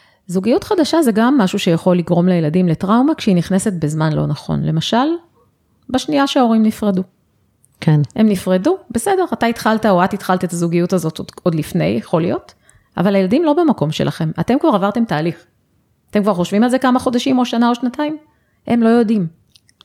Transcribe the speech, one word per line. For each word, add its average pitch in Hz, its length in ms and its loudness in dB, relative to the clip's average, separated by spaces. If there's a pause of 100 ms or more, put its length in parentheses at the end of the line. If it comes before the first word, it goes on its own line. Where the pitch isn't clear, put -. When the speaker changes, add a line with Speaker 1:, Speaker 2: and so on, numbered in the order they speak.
(260)
Speaker 1:
זוגיות 202 380 0
חדשה 330 380 0
זה 233 100 2
גם 240 260 2
משהו 202 200 0
שיכול 180 400 2
לגרום 175 300 0
לילדים 175 400 2
לטראומה 226 460 2
כשהיא 196 220 0
נכנסת 190 360 0
בזמן 156 400 -2
לא 151 140 0
נכון. 147 360 -4
למשל, 160 440 0 (840)
בשנייה 277 360 0
שההורים 226 360 2
נפרדו. 208 400 0 (800)
Speaker 2:
כן. 151 200 4 (160)
Speaker 1:
הם 220 120 4
נפרדו, 190 480 0 (140)
בסדר, 370 420 0
אתה 233 140 -2
התחלת 220 400 0
או 180 180 4
את 190 100 -2
התחלת 185 300 -2
את 175 80 -4
הזוגיות 170 400 0
הזאת 160 260 -2
עוד, - 140 -12 (100)
עוד 170 120 0
לפני, 156 300 -2
יכול 180 380 -2
להיות, - 320 -6 (420)
אבל 196 200 0
הילדים 196 280 2
לא 302 80 2
במקום 285 400 0
שלכם, 147 380 -4 (100)
אתם 240 200 0
כבר 339 80 0
עברתם 208 360 0
תהליך. 156 420 -6 (640)
אתם 214 120 0
כבר 202 120 0
חושבים 196 300 0
על 247 60 2
זה 254 80 0
כמה 254 200 2
חודשים 247 400 0
או 247 80 2
שנה 233 220 0
או 240 60 2
שנתיים? 294 420 -6 (500)
הם 233 160 0
לא 226 60 4
יודעים, 226 380 2 (580)